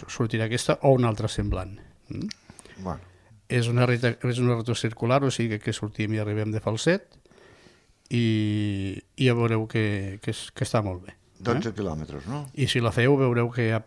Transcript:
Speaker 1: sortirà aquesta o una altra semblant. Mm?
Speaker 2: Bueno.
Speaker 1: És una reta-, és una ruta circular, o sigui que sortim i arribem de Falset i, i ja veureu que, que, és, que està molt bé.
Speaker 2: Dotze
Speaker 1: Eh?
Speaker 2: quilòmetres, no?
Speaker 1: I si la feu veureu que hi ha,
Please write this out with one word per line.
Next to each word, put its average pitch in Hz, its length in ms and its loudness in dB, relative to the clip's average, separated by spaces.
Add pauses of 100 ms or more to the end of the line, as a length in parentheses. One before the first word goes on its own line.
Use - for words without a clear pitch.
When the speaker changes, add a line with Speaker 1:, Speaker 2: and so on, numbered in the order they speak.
Speaker 1:
sortirà 113 420 -2
aquesta - 340 0
o 139 140 6
una 123 160 4
altra 107 160 -2
semblant. 98 480 -2 (300)
Mm? 170 240 -8 (480)
Speaker 2:
Bueno. 92 240 -6 (480)
Speaker 1:
És 117 180 0
una 120 180 4
reta-, 120 320 2
és 123 220 -2
una 123 160 4
ruta 117 180 -2
circular, 120 500 0
o 131 80 2
sigui 110 280 -2
que 110 160 -4
sortim 107 400 -4
i 107 80 -2
arribem 107 280 -2
de 107 120 -2
Falset 160 560 0 (920)
i, 120 140 2 (960)
i 131 100 2
ja 120 80 4
veureu 113 320 2
que, 104 540 -2
que, 113 100 -4
és, - 240 -10
que - 80 -4
està 110 180 2
molt 92 240 -6
bé. - 120 -20 (260)
Speaker 2:
Dotze 117 300 0
Speaker 1:
Eh? - 20 -14
Speaker 2:
quilòmetres, 78 560 -6
no? 147 140 -8 (100)
Speaker 1:
I 131 160 0
si 131 80 2
la 117 160 2
feu 131 240 6
veureu 120 320 2
que 120 160 0
hi 113 80 2
ha, 110 120 0